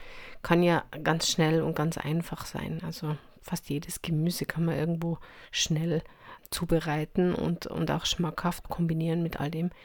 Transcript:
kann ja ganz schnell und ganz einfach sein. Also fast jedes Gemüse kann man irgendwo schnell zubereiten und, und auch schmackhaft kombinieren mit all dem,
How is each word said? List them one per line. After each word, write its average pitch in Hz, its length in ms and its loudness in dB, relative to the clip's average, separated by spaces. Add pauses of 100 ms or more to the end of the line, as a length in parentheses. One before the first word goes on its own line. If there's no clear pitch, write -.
(420)
kann 170 200 6
ja 170 220 6 (180)
ganz 160 260 2
schnell 160 340 4
und 151 140 0
ganz 160 220 0
einfach 160 480 -2
sein. - 380 -6
Also 156 320 -4 (260)
fast - 260 -6
jedes - 340 -4
Gemüse 165 440 0
kann 165 180 -2
man 156 140 0
irgendwo 165 400 0 (320)
schnell 160 520 0 (480)
zubereiten 165 840 2
und, 165 320 -2
und 156 240 -2
auch 156 160 0
schmackhaft - 640 -2
kombinieren 165 540 0
mit 165 180 -2
all 147 100 0
dem, 170 200 0 (140)